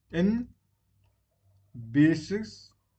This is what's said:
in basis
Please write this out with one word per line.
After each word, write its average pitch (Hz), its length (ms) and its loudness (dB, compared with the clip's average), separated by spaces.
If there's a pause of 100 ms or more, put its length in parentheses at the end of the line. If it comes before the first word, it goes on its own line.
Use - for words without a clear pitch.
(120)
in 185 220 0 (1400)
basis 151 760 0 (460)